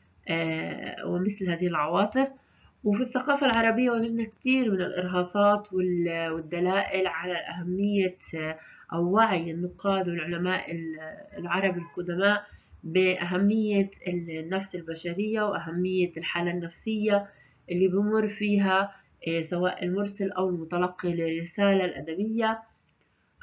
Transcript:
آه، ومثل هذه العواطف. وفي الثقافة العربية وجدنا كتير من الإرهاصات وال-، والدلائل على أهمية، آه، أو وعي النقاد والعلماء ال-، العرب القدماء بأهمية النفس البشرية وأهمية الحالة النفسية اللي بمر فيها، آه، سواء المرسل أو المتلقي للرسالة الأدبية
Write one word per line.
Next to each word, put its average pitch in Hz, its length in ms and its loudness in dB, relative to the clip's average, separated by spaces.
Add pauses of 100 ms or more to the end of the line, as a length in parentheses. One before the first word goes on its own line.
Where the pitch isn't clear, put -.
(280)
آه، 165 800 -4
ومثل 185 420 0
هذه 175 180 0
العواطف. 185 680 2 (520)
وفي 208 160 2
الثقافة 269 460 0
العربية 226 440 4
وجدنا 226 340 0
كتير 254 460 0
من 190 100 2
الإرهاصات 185 920 2
وال-، 175 560 0
والدلائل 180 800 0
على 170 320 -4
أهمية، 185 800 0 (200)
آه، 160 220 -6 (340)
أو 175 220 2
وعي 190 360 2
النقاد 180 580 -2
والعلماء 170 640 -2
ال-، 160 280 -8 (380)
العرب 175 400 -2
القدماء 180 640 -2 (400)
بأهمية 196 1080 2 (180)
النفس 175 640 -4
البشرية 175 680 -4
وأهمية 180 720 0
الحالة 170 340 -2
النفسية 202 800 0 (420)
اللي 185 180 4
بمر 208 400 2
فيها، 202 640 2 (360)
آه، 165 120 0
سواء 175 440 -2
المرسل 196 460 -2
أو 185 180 0
المتلقي 175 640 -2
للرسالة 170 720 2
الأدبية 220 800 -2 (800)